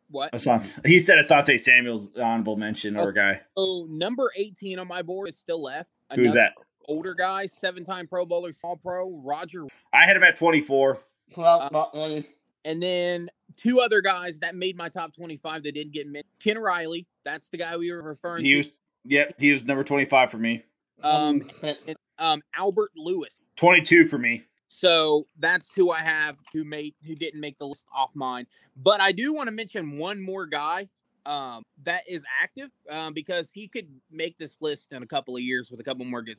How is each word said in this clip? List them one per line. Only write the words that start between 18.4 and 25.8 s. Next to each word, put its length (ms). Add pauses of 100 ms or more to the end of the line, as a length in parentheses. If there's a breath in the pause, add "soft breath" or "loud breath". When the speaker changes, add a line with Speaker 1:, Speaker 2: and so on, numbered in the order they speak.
Speaker 2:
He 80
Speaker 1:
to. 60
Speaker 2:
was, 100 (360)
yep, 340
he 140
was 120
number 200
twenty-five 460
for 80
me. 240 (400)
Speaker 1:
Um, 380
Speaker 3:
Twenty-six. 480
Speaker 1:
and, 80 (220)
um, 240 (140)
Albert 400
Lewis. 340 (260)
Speaker 2:
Twenty-two 520
for 80
me. 280 (340)
Speaker 1:
So 480 (120)
that's 360
who 160